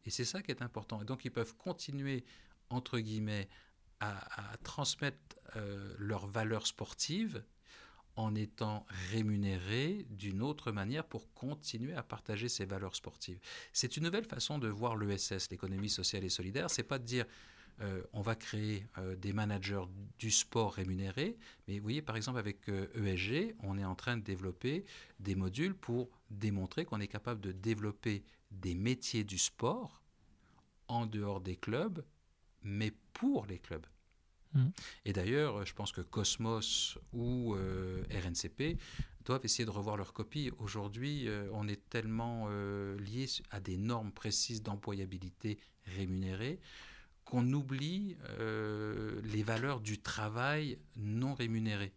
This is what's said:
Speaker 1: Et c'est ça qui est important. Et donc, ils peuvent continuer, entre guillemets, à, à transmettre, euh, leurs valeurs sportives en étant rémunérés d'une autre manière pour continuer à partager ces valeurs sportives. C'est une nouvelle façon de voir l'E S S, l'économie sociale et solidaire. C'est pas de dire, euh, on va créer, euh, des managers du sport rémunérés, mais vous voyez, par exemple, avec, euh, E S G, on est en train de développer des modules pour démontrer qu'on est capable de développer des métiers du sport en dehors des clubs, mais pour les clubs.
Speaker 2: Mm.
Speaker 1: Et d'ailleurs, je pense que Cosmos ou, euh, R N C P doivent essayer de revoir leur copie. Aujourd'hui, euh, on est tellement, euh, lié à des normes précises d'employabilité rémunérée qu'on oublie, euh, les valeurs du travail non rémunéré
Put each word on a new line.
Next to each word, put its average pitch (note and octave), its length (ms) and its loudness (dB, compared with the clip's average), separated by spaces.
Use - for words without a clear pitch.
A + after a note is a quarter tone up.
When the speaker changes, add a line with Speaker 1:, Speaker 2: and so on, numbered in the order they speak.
Speaker 1:
Et A2 40 -2
c'est B2 140 0
ça F#3+ 180 -2
qui - 80 -6
est B2+ 120 -2
important. A2 400 -6
Et - 20 -4
donc, C3 200 -4
ils B2+ 60 -2
peuvent - 260 -2
continuer, C#3 680 -2
entre B2 280 0
guillemets, G#2+ 500 2
à, G#2 520 -4
à A2 40 -10
transmettre, - 800 -2
euh, G2+ 420 -4
leurs G2+ 280 0
valeurs G#2+ 400 2
sportives E3 800 -2
en A2 180 2
étant G#2+ 520 0
rémunérés G#2+ 1000 2
d'une G2 320 -2
autre C3+ 300 0
manière A2+ 340 0
pour - 280 -8
continuer C#3 600 -4
à - 80 -2
partager A2+ 460 -2
ces - 160 0
valeurs F#2+ 320 -2
sportives. - 420 -8
C'est - 240 2
une D3+ 80 2
nouvelle G3+ 200 2
façon D3 340 0
de A#2 100 2
voir A2 280 2
l'E G#2 140 4
S G2 220 2
S, F#2+ 180 -2
l'économie F#2+ 400 -2
sociale F#2+ 340 2
et F2+ 60 0
solidaire. A2 400 0
C'est A#2+ 120 2
pas C3+ 160 0
de A#2+ 60 -4
dire, A#2+ 220 2
euh, F#2+ 200 -2
on G#2 100 -2
va - 140 2
créer, G#2+ 500 -2
euh, F#2 200 -2
des G2 160 -2
managers G2+ 520 2
du A2+ 120 0
sport - 440 4
rémunérés, F#2+ 640 0
mais G2+ 100 -2
vous G#2 40 -4
voyez, B2+ 200 0
par A2+ 140 -2
exemple, A#2+ 220 0
avec, G#2 320 -2
euh, F#2+ 160 2
E G#2 100 4
S F#2 120 4
G, D3+ 440 2
on G2 160 0
est G2 60 0
en F#2 100 0
train A#2+ 220 0
de G#2+ 60 -2
développer G2 640 -2
des G2 160 0
modules G#2 400 2
pour A#2+ 360 0
démontrer G2+ 560 0
qu'on G#2+ 140 -2
est G2+ 80 -2
capable A2 320 -4
de F#2+ 120 -2
développer G#2 720 0
des F#2 240 -2
métiers A2+ 480 2
du G2 160 0
sport F3 640 0
en A#2+ 180 4
dehors G2+ 340 0
des F2+ 140 -2
clubs, D#3 500 0
mais G#2 300 2
pour A#3 340 4
les F#2 140 -4
clubs. - 260 -6
Speaker 2:
Mm. C3+ 160 8
Speaker 1:
Et G2+ 80 0
d'ailleurs, G#2 520 4
je - 80 -6
pense G#2 200 -4
que - 80 -4
Cosmos - 1000 2
ou, A#2+ 420 2
euh, F#2 560 0
R F#2 160 0
N E2+ 80 0
C E2+ 140 -2
P E3 280 0
doivent B2+ 200 0
essayer A#2 200 2
de A2 60 0
revoir G#2 260 0
leur G2 160 -4
copie. C3+ 460 -2
Aujourd'hui, A2 680 -2
euh, G#2 240 -2
on G#2+ 160 0
est G2+ 200 -4
tellement, A2+ 600 0
euh, G2+ 480 0
lié A2 280 -2
à G2+ 100 -4
des F#2 160 -2
normes G#2+ 340 0
précises G#2+ 540 0
d'employabilité G2 960 -4
rémunérée F#2+ 760 0
qu'on B2 280 4
oublie, D3 640 0
euh, G#2+ 800 0
les G#2+ 220 2
valeurs A#2 360 2
du G#2 200 -2
travail B2+ 760 0
non A2+ 380 2
rémunéré A2 600 2